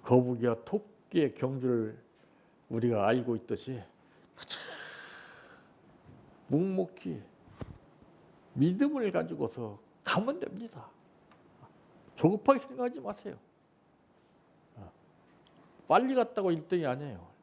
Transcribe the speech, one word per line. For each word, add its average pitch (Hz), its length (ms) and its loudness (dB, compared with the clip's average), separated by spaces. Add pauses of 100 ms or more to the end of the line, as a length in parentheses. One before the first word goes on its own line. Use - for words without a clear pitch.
거북이와 123 600 2
토끼의 - 680 -2
경주를 123 680 -2 (680)
우리가 113 380 2
알고 120 280 2
있듯이 113 460 -8 (540)
가자, - 240 -10 (1900)
묵묵히 180 760 -2 (1300)
믿음을 214 580 2
가지고서 135 680 -4 (240)
가면 254 360 0
됩니다. 208 500 -10 (1300)
조급하게 214 440 4
생각하지 247 420 -6
마세요. - 360 -10 (1400)
어. 92 140 -18 (960)
빨리 247 280 6
갔다고 214 360 2
일 160 160 -2
등이 175 180 0
아니에요. 127 420 -4 (160)